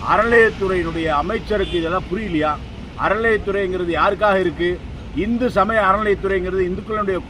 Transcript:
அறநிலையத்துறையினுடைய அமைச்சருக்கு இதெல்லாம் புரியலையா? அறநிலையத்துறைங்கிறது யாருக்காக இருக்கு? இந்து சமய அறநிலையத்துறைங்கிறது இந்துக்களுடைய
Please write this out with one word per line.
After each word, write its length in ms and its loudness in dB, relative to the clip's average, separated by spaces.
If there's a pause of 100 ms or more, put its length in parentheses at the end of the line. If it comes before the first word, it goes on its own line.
(120)
அறநிலையத்துறையினுடைய 920 2
அமைச்சருக்கு 720 -2
இதெல்லாம் 260 -2 (100)
புரியலையா? 420 -2 (520)
அறநிலையத்துறைங்கிறது 920 0
யாருக்காக 400 4
இருக்கு? 400 0 (360)
இந்து 340 0
சமய 300 2
அறநிலையத்துறைங்கிறது 800 2
இந்துக்களுடைய 600 -2 (100)